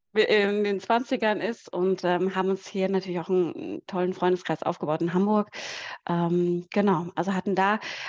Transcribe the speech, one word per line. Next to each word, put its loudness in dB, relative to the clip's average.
in 2
den -2
Zwanzigern 0
ist -6
und, 0
ähm, 0
haben 2
uns -2
hier 0
natürlich -2
auch -6
einen, 2
einen -10
tollen -2
Freundeskreis 0
aufgebaut -2
in 0
Hamburg. 2
Ähm, 0
genau, 2
also 0
hatten 0
da 2